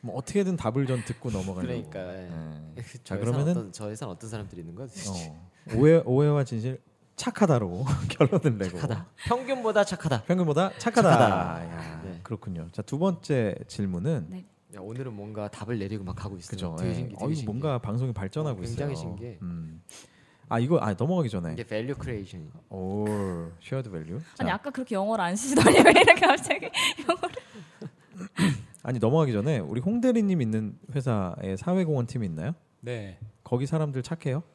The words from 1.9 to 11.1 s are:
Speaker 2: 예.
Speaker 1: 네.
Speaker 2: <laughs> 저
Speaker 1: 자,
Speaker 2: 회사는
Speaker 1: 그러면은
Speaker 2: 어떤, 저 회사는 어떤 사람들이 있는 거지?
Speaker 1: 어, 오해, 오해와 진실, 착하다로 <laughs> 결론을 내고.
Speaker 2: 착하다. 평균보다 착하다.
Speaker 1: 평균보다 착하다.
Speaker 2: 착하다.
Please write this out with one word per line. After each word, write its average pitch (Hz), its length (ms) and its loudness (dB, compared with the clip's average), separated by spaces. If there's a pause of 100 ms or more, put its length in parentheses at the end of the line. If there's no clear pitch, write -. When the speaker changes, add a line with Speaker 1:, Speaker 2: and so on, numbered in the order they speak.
Speaker 2:
예. 92 100 -12
Speaker 1:
네. 78 560 -12
Speaker 2:
<laughs> - 200 -18
저 98 120 -6
Speaker 1:
자, - 0 -
Speaker 2:
회사는 101 80 -2
Speaker 1:
그러면은 135 280 0
Speaker 2:
어떤, 110 200 -2
저 104 180 -8
회사는 110 240 -8
어떤 110 160 -14
사람들이 101 300 -10
있는 85 160 -12
거지? 127 340 -12
Speaker 1:
어, 82 400 -10 (280)
오해, 156 280 8
오해와 143 380 4
진실, 123 380 -4 (340)
착하다로 123 680 2 (140)
<laughs> - 100 -4
결론을 151 480 4
내고. 90 220 -4
Speaker 2:
착하다. 110 280 -4 (200)
평균보다 240 580 2
착하다. 147 380 -2
Speaker 1:
평균보다 175 540 2
착하다. 226 320 6
Speaker 2:
착하다. 92 600 6